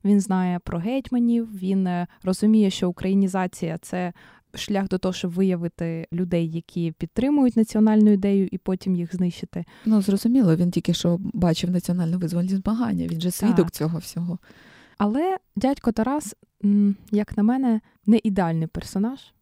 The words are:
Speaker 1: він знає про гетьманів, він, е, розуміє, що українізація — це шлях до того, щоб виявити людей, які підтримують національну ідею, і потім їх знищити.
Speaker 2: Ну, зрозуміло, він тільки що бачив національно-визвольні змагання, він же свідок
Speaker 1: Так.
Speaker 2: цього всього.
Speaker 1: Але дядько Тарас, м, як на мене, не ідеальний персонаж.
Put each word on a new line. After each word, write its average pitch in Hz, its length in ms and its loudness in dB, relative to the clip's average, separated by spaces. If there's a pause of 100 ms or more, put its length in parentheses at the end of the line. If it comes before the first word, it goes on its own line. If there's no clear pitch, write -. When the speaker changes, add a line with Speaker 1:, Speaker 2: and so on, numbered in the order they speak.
Speaker 1:
він 202 160 4
знає 185 440 -2
про 175 140 -6
гетьманів, 233 800 -2
він, 190 280 0
е, 175 200 -2 (160)
розуміє, 208 480 4
що 180 200 -2
українізація — 185 920 -2
це 180 300 -6 (420)
шлях 196 340 -2
до 190 100 -2
того, 185 140 -2
щоб 180 200 -4
виявити 170 800 -2
людей, 170 380 -2
які 165 420 -6
підтримують 254 640 0
національну 214 560 6
ідею, 196 400 2
і 185 60 -6
потім 185 380 -4
їх 175 200 -6
знищити. 175 480 -4 (220)
Speaker 2:
Ну, 214 160 4
зрозуміло, 196 540 4
він 175 140 2
тільки 170 240 0
що 170 260 0
бачив 175 500 -2
національно-визвольні 175 960 -2
змагання, 208 420 -2
він 165 140 -6
же 180 100 -2
свідок 208 260 0
Speaker 1:
Так. 170 140 4
Speaker 2:
цього 160 280 -4
всього. 175 400 -8 (600)
Speaker 1:
Але 294 400 -2 (180)
дядько 262 360 0
Тарас, 254 440 -2 (280)
м, 202 320 4 (140)
як 208 260 -2
на 202 60 0
мене, 240 380 2 (260)
не 214 180 6
ідеальний 170 420 0
персонаж. 226 520 -6 (240)